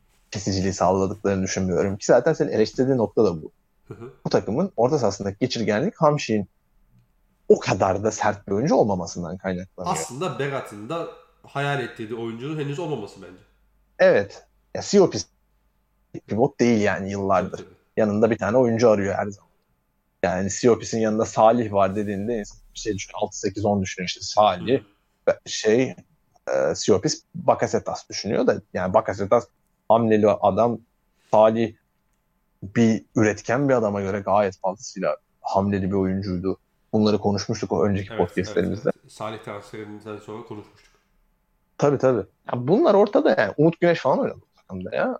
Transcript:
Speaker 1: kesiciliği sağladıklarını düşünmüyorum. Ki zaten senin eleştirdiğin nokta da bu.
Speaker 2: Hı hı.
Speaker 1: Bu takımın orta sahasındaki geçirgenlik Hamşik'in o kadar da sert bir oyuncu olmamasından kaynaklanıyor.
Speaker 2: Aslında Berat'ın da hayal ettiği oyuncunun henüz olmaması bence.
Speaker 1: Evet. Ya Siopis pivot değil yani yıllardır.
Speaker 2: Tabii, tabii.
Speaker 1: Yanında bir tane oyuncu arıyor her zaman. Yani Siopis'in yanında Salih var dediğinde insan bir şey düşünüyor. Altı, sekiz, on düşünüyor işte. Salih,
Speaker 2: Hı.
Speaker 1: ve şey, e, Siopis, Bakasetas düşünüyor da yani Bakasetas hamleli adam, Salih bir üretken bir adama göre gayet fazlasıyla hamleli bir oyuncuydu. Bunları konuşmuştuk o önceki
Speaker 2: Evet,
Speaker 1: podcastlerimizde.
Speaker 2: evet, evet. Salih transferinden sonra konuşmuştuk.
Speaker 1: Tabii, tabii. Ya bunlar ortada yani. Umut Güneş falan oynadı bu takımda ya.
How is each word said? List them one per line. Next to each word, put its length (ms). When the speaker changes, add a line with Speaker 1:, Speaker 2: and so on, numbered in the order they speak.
Speaker 1:
kesiciliği 420
sağladıklarını 720
düşünmüyorum. 540
Ki 100
zaten 260
senin 200
eleştirdiğin 460
nokta 260
da 180
bu. 80
Speaker 2:
Hı 60
hı. 180
Speaker 1:
Bu 60
takımın 460
orta 220
sahasındaki 420
geçirgenlik 560
Hamşik'in 520
o 120
kadar 440
da 60
sert 380
bir 40
oyuncu 220
olmamasından 600
kaynaklanıyor. 600
Speaker 2:
Aslında 420
Berat'ın 500
da 180
hayal 380
ettiği 340
oyuncunun 440
henüz 200
olmaması 440
bence. 200
Speaker 1:
Evet. 480
Ya 80
Siopis 440
pivot 340
değil 200
yani 300
yıllardır. 400
Speaker 2:
Tabii, 120
tabii. 160
Speaker 1:
Yanında 340
bir 80
tane 180
oyuncu 340
arıyor 240
her 120
zaman. 220
Yani 280
Siopis'in 500
yanında 240
Salih 480
var 240
dediğinde 420
insan 200
bir 40
şey 160
düşünüyor. 280
Altı, 160
sekiz, 260
on 180
düşünüyor 260
işte. 140
Salih, 580
Speaker 2:
Hı. 40
Speaker 1:
ve 180
şey, 480
e, 260
Siopis, 480
Bakasetas 760
düşünüyor 360
da 160
yani 200
Bakasetas 520
hamleli 400
adam, 500
Salih 440
bir 420
üretken 520
bir 60
adama 260
göre 200
gayet 400
fazlasıyla 560
hamleli 500
bir 60
oyuncuydu. 640
Bunları 260
konuşmuştuk 540
o 120
önceki 260
Speaker 2:
Evet, 80
Speaker 1:
podcastlerimizde. 640
Speaker 2:
evet, 180
evet. 100
Salih 260
transferinden 800
sonra 280
konuşmuştuk. 460
Speaker 1:
Tabii, 200
tabii. 280
Ya 160
bunlar 260
ortada 440
yani. 180
Umut 240
Güneş 200
falan 180
oynadı 220
bu 200
takımda 360
ya. 240